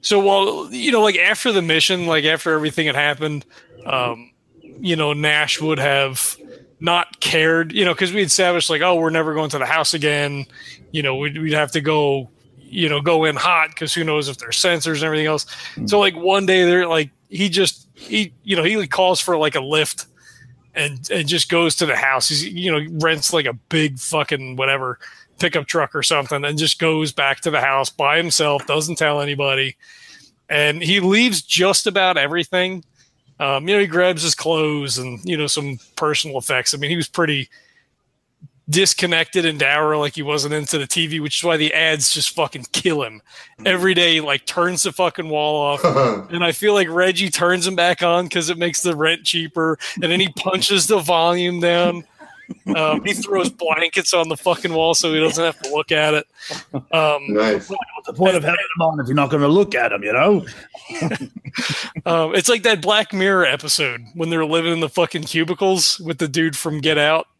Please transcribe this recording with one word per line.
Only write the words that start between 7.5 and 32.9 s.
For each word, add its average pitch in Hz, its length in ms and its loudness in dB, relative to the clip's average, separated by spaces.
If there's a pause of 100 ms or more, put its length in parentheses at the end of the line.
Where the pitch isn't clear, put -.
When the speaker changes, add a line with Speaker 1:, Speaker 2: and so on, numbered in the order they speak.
Speaker 1:
you 208 120 2
know, 175 100 2
'cause 180 180 -2
we 208 80 -2
had 185 60 2
established, 175 420 2
like, 156 140 0
"Oh, 180 140 4
we're 165 140 2
never 160 240 0
going 156 160 -2
to 147 80 -4
the 131 80 -2
house 151 280 0
again." 143 520 -2 (440)
You 156 120 -4
know, 135 140 0
we'd, 147 220 -6
we'd 156 140 -2
have 151 200 0
to 160 80 -2
go, 143 480 0 (300)
you 170 300 -2
know, 147 120 0
go 160 240 2
in 151 120 2
hot 160 400 0
'cause 156 180 -4
who 170 80 -2
knows 151 260 -2
if 131 100 -10
there's 113 220 -6
sensors 165 360 2
and 147 80 -2
everything 156 220 0
else. 156 200 -2 (300)
Speaker 2:
Mm. 208 120 -6
Speaker 1:
So, 208 120 4
like, 190 160 2
one 190 300 2
day 185 180 4
they're, 175 240 4
like, 156 220 0 (180)
he 202 200 -2
just, 175 460 0
he, - 380 -4 (100)
you 196 140 -2
know, 160 80 0
he, 208 120 2
like, 175 140 -2
calls 185 300 2
for, 175 160 0
like, 151 180 0
a 147 60 0
lift 147 460 -2 (680)
and, 147 360 -6
and 170 160 -2
just 160 220 -2
goes 170 280 2
to 165 100 0
the 131 100 0
house. 135 320 0
He's, 156 180 -2
you 180 240 -4
know, 151 140 0 (160)
rents, 160 320 0
like, 156 140 2
a 117 80 -2
big 147 440 -2
fucking 135 580 -4
whatever 131 420 -2 (400)
pickup 160 280 -2
truck 156 280 -2
or 143 80 -4
something 143 420 0
and 147 140 -2
just 156 200 0
goes 156 340 0
back 139 300 0
to 165 80 0
the 147 100 2
house 135 280 0
by 147 300 0
himself, 147 480 0
doesn't 156 300 -2
tell 147 260 0
anybody. 135 540 -2 (720)
And 151 320 0
he 190 180 2
leaves 196 400 2
just - 460 2
about 185 320 2
everything. 175 640 -2 (540)